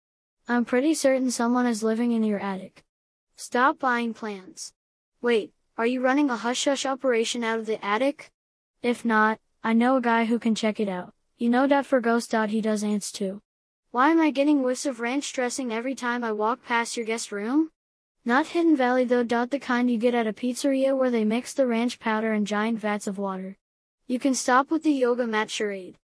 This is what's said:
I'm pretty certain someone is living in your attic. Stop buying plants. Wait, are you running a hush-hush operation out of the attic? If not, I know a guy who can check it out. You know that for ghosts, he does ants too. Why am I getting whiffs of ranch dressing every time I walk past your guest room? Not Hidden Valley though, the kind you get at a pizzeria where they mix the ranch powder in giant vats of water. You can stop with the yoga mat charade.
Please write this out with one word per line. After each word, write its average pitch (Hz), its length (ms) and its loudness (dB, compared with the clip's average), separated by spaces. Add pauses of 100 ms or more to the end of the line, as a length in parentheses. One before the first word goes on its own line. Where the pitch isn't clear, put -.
(460)
I'm 240 200 0
pretty 277 280 2
certain 262 380 2
someone 240 340 0
is 226 180 -2
living 226 280 0
in 226 140 0
your 208 140 0
attic. 190 440 -8 (540)
Stop 277 420 0
buying 240 340 -2
plants. 202 600 -14 (480)
Wait, 233 320 0 (240)
are 226 100 0
you 254 140 0
running 269 280 4
a 240 60 -2
hush-hush 247 500 -2
operation 240 600 -2
out 226 140 -2
of 220 60 -8
the 214 180 -4
attic? 233 460 0 (540)
If 240 220 -2
not, 220 340 4 (240)
I 226 80 0
know 240 240 4
a 262 60 2
guy 233 240 2
who 226 120 2
can 220 160 0
check 214 280 -2
it 202 80 -2
out. 180 240 -8 (240)
You 233 120 0
know 247 160 4
that 277 200 2
for 262 160 2
ghosts, 233 340 0 (140)
he 220 100 0
does 214 240 0
ants 208 260 -2
too. 196 300 -6 (540)
Why 254 160 4
am 330 120 4
I 302 100 4
getting 285 300 2
whiffs 254 240 -2
of 240 160 -4
ranch 254 320 -4
dressing 247 400 -4
every 240 220 -4
time 240 280 -4
I 226 80 -2
walk 214 320 -2
past 233 320 -2
your 233 100 -6
guest 226 240 -6
room? 247 420 -2 (520)
Not 254 240 2
Hidden 330 300 2
Valley 254 260 2
though, 247 200 2
the 247 360 -2
kind 247 320 0
you 233 60 0
get 240 180 2
at 233 120 0
a 214 40 -2
pizzeria 269 640 0
where 254 160 2
they 220 140 2
mix 226 280 -2
the 269 140 2
ranch 233 320 -2
powder 220 320 -2
in 208 140 0
giant 214 340 -2
vats 208 260 -4
of 196 120 -6
water. 190 400 -8 (500)
You 254 100 -2
can 262 160 0
stop 262 380 2
with 320 120 -2
the 311 100 2
yoga 247 340 0
mat 214 240 -2
charade. 196 460 -8 (200)